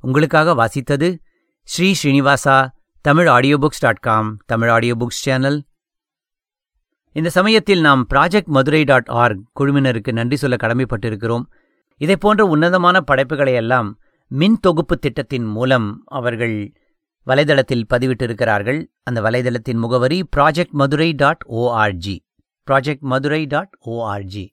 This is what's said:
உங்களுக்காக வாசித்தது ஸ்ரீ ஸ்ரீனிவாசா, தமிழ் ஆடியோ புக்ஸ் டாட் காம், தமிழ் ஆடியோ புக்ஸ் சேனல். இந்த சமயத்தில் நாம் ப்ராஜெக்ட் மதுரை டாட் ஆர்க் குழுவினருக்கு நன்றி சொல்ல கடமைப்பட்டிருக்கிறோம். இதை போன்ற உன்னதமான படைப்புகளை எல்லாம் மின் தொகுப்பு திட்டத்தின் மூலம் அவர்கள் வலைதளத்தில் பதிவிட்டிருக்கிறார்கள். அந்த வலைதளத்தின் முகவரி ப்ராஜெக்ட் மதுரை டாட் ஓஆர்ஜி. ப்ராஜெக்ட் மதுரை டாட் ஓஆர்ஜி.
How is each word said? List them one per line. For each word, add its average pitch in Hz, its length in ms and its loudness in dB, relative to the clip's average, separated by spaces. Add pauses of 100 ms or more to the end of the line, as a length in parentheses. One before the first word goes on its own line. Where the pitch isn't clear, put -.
உங்களுக்காக 156 520 2
வாசித்தது 143 640 -2 (440)
ஸ்ரீ 190 300 0 (100)
ஸ்ரீனிவாசா, 135 680 2 (320)
தமிழ் 156 260 4
ஆடியோ 135 300 4
புக்ஸ் 143 220 -2
டாட் 113 200 0
காம், 110 460 -2
தமிழ் 117 240 -2
ஆடியோ 117 260 2
புக்ஸ் 117 120 -4
சேனல். 139 580 -2 (1500)
இந்த 160 180 -4
சமயத்தில் 202 520 2
நாம் 139 320 4
ப்ராஜெக்ட் 165 320 2
மதுரை 143 380 2
டாட் 131 240 2
ஆர்க் 120 520 -2
குழுவினருக்கு 135 520 0
நன்றி 120 240 -2
சொல்ல 127 200 -2
கடமைப்பட்டிருக்கிறோம். 117 880 -4 (540)
இதை 170 180 0
போன்ற 208 300 2
உன்னதமான 175 560 4
படைப்புகளை 135 520 0
எல்லாம் 117 460 -2 (280)
மின் 175 320 2
தொகுப்பு 165 380 0
திட்டத்தின் 127 480 -6
மூலம் 110 600 -2
அவர்கள் 117 680 -6 (540)
வலைதளத்தில் 135 560 0 (100)
பதிவிட்டிருக்கிறார்கள். 120 920 -2 (180)
அந்த 113 180 -4
வலைதளத்தின் 120 580 -2
முகவரி 127 440 0 (120)
ப்ராஜெக்ட் 151 360 2
மதுரை 147 420 0
டாட் 143 360 0
ஓஆர்ஜி. 107 760 -2 (440)
ப்ராஜெக்ட் 135 280 -2
மதுரை 143 460 -2
டாட் 147 400 -6
ஓஆர்ஜி. 101 680 -8